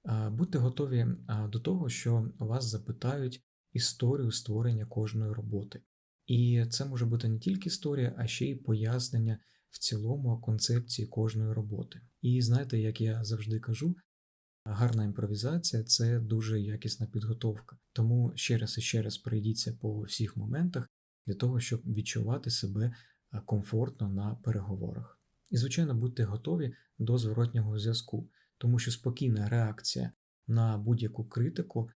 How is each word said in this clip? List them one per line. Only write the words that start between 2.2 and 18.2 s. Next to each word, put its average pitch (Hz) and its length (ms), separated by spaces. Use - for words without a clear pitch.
вас 120 260
запитають 127 800
історію 123 580
створення 113 540
кожної 107 480
роботи. 107 480
І 120 440
це - 160
може 127 200
бути 117 220
не 113 120
тільки 190 300
історія, 135 480
а 117 100
ще - 180
й 135 100
пояснення 113 840
в - 100
цілому 117 640
концепції 117 680
кожної 110 460
роботи. 104 480
І 123 200
знаєте, 120 380
як 110 220
я 110 220
завжди 110 360
кажу, 123 360
гарна 113 380
імпровізація — 110 840
це 117 340
дуже 110 420
якісна 107 460
підготовка. 110 680
Тому 120 420